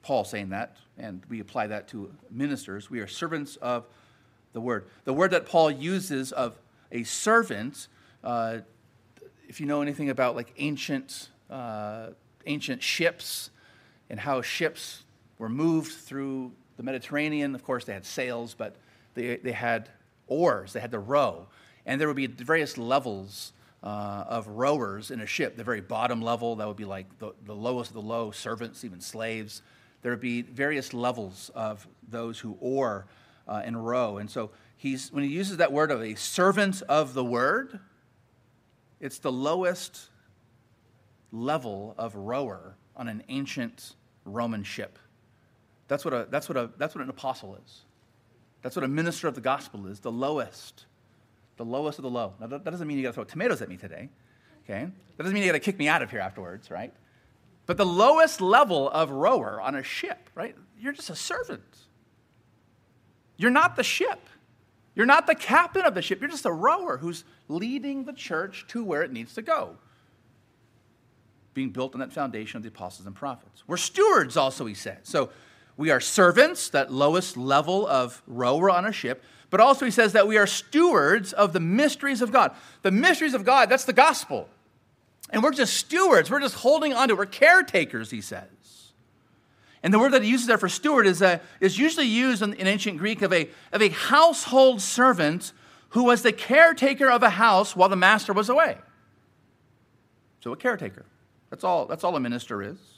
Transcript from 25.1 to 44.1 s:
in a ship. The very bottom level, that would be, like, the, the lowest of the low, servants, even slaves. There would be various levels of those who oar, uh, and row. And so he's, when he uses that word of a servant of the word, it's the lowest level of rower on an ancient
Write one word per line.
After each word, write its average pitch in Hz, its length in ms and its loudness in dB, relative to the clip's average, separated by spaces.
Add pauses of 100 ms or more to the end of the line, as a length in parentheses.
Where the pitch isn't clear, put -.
in 120 100 -10
a 107 60 -10
ship. 117 300 -6
The 117 80 -14
very 113 160 -6
bottom 117 400 -4
level, 117 360 -4
that 107 100 -8
would 104 100 -10
be, 107 80 -14
like, 95 340 -14
the, 107 140 -14 (140)
the 104 80 -16
lowest 117 360 -6
of 104 40 -20
the 110 80 -14
low, 113 280 -8
servants, 113 540 -12
even 90 160 -16
slaves. 110 640 -10 (380)
There 120 120 -6
would 113 80 -8
be 120 220 -6
various 139 500 -6
levels 117 640 -8
of 107 320 -10 (220)
those 117 300 -10
who 110 220 -12
oar, 123 460 -4 (420)
uh, 104 160 -8
and 117 220 -8
row. 117 320 -2
And 107 120 -12
so 107 200 -8 (260)
he's, 135 360 -8
when 143 120 -4
he 139 60 -2
uses 185 280 -6
that 165 140 2
word 151 180 0
of 120 120 -4
a 110 120 -8
servant 190 760 0
of 139 260 0
the 131 100 -2
word, 156 560 -2 (1200)
it's 139 180 -14
the 139 140 -4
lowest 170 760 -4 (1200)
level 113 640 -8
of 110 180 -10
rower 101 580 -8 (220)
on 120 120 -14
an 110 200 -12
ancient 135 640 -10 (300)